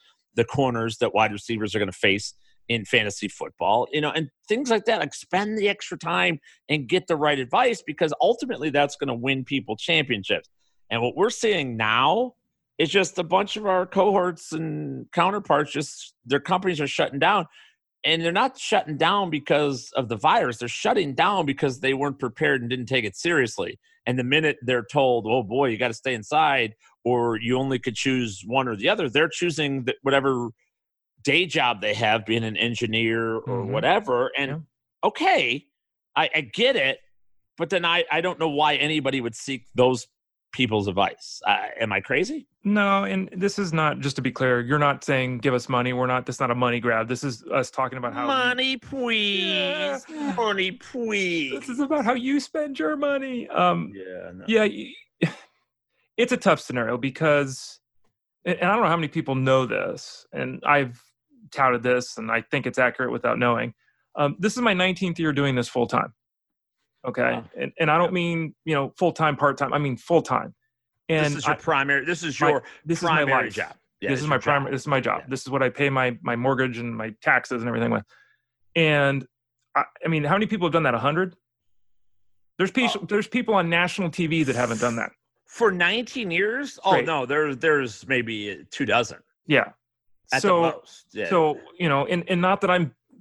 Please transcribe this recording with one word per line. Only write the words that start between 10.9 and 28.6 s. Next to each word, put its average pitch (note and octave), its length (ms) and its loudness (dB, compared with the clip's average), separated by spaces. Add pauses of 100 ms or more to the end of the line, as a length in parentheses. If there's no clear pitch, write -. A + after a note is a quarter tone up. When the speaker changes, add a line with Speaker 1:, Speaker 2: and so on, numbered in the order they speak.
Speaker 1:
And A2+ 120 -2
what A#2+ 140 -2
we're G3 140 2
seeing D#3+ 460 -2
now C3+ 580 2 (440)
is D#3+ 120 2
just F#3 280 2
a F3+ 60 -2
bunch F#3+ 320 0
of G#3+ 100 -6
our F#3 200 2
cohorts F#3 640 2
and D3+ 600 -6
counterparts, F3 600 2
just - 420 -8 (100)
their C3+ 160 2
companies F3+ 400 0
are C#3+ 80 -2
shutting C#3 300 -2
down. F3 280 4 (600)
And E3 160 2
they're E3+ 100 0
not A#3+ 260 0
shutting D#3 400 0
down F#3 320 2
because C#3+ 640 0
of B2 120 0
the A2+ 80 -2
virus. C#3+ 420 2
They're A#2+ 100 -6
shutting F#3+ 460 0
down F3 320 2
because C3+ 340 -2
they C3+ 140 2
weren't C#3 240 -2
prepared C#3 420 0
and A#2+ 80 -6
didn't B2+ 180 -4
take B2 180 0
it G2 120 -6
seriously. B2+ 640 -2 (260)
And B2 140 0
the B2 60 -2
minute D3 360 2
they're A#2+ 240 0
told, B2+ 420 2
"Oh B2 160 2
boy, B2 260 0
you A2 100 -2
gotta A#2+ 160 -2
stay C3 180 -6
inside," B2+ 640 0 (300)
or A#2+ 360 2
you A#2+ 180 0
only C3+ 200 0
could A#2 160 -4
choose A#2+ 500 -2
one B2+ 240 0